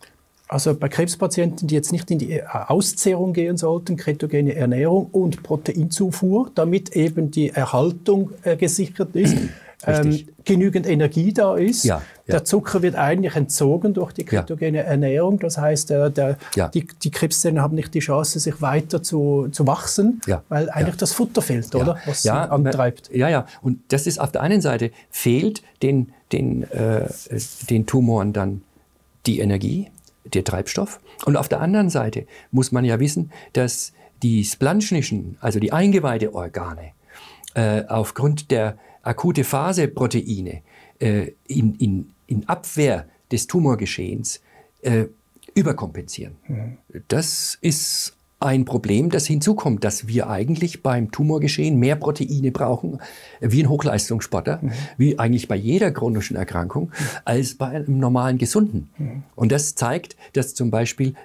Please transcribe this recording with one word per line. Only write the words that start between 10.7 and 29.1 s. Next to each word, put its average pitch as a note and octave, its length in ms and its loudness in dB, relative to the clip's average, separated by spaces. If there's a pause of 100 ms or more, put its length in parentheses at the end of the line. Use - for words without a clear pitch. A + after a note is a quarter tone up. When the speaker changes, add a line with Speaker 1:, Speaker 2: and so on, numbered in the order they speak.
Speaker 1:
Energie E3 460 2
da G3 220 2
ist. G#3 280 2
Speaker 2:
Ja, F#2 140 2
ja. D2 40 -6 (300)
Speaker 1:
Der D#3+ 140 2
Zucker G3 360 0
wird F3 140 2
eigentlich E3+ 400 0
entzogen D#3 580 2
durch F3+ 180 -2
die - 120 -6
Speaker 2:
Ja. G#2 180 0
Speaker 1:
ketogene D#3+ 380 -2
Ernährung. D3 580 2
Das E3 220 -4
heißt, D3+ 320 0
äh, C#3+ 180 4
der, C#3 300 0 (160)
Speaker 2:
Ja. E2+ 140 2
Speaker 1:
die, - 180 -2 (160)
die C#3+ 80 -2
Krebszellen D#3+ 500 0
haben D#3 140 0
nicht - 180 -4
die E3 60 0
Chance, D3 400 0
sich D3 200 -4
weiter D3+ 440 0
zu, C#3+ 480 0
zu C#3+ 160 2
wachsen, G3+ 580 2
Speaker 2:
Ja, F#2+ 240 0
Speaker 1:
weil D#3 220 0
eigentlich D#3+ 240 0
Speaker 2:
ja. - 40 -10
Speaker 1:
das F3+ 120 0
Futter - 320 0
fehlt, A#2+ 320 -2
Speaker 2:
Ja. C3 60 2
Speaker 1:
oder? E3 160 2 (100)
Was C#3+ 160 -2
Speaker 2:
Ja, B2 220 2
Speaker 1:
sie D3 60 -8
antreibt. C3 640 2
Speaker 2:
ja, B2+ 160 4
ja. C#3 160 2 (160)
Und B2 160 0 (120)
das C#3+ 180 0
ist D#3 120 -2
auf D3 120 -2
der - 100 -2
einen F#3+ 200 2
Seite, A#2 280 0 (220)
fehlt D#3 500 2 (220)
den, C3+ 280 2 (200)
den, B2 400 0
äh, A2+ 360 0 (640)
den A2+ 160 2
Tumoren A2+ 480 2
dann G2 300 -2 (640)